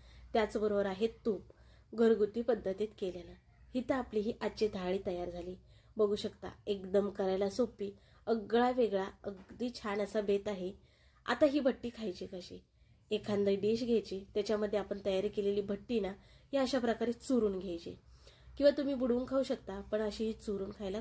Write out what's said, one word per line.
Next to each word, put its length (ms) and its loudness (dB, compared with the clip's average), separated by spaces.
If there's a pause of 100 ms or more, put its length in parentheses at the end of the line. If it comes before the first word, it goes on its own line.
(320)
त्याचबरोबर 540 2
आहे 200 0
तूप, 360 -2 (520)
घरगुती 480 4
पद्धतीत 460 -2 (100)
केलेलं. 340 -8 (420)
इथं 200 0
आपली 260 -2
ही 200 -2
आजची 280 0
थाळी 380 -2
तयार 240 -4
झाली. 240 -10 (420)
बघू 180 2
शकता, 340 -6 (180)
एकदम 440 2
करायला 400 0
सोपी 400 -2 (360)
आगळा 440 2
वेगळा, 340 2 (200)
अगदी 500 -8
छान 260 -4
असा 200 -2
बेत 280 0
आहे. 240 -4 (540)
आता 200 6
ही 140 2
भट्टी 360 0
खायची 300 -6
कशी? 320 -14 (520)
एखादी 460 2
डिश 280 2
घ्यायची, 400 0 (100)
त्याच्यामध्ये 440 0
आपण 260 -4
तयारी 240 0
केलेली 320 0
भट्टी 400 -2
ना, 80 0 (440)
ही 40 0
अशा 220 2
प्रकारे 340 0
चुरून 460 2
घ्यायची. 360 -8 (640)
किंवा 200 8
तुम्ही 160 0
बुडवून 340 2
खाऊ 140 2
शकता, 380 -4
पण 200 -2
अशी 240 -2
ही 80 -2
चुरून 460 -6
खायला 220 -6